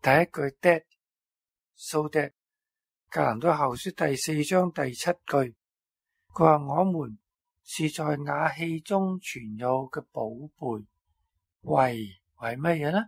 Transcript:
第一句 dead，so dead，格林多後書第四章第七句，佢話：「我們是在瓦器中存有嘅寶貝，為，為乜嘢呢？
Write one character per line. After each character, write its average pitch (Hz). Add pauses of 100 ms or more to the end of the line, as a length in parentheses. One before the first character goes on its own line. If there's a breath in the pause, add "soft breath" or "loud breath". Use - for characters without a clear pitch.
第 135 (120)
一 -
句 - (200)
dead，so - (100)
dead， 147 (760)
格 151
林 113
多 165
後 143
書 180
第 147
四 151
章 180
第 131
七 -
句， 135 (760)
佢 170
話： 156
「我 147
們 151 (460)
是 156
在 160
瓦 147
器 165
中 190
存 110
有 131
嘅 151 (100)
寶 131 (340)
貝， 110 (760)
為， 120 (200)
為 117
乜 165
嘢 147
呢？ 202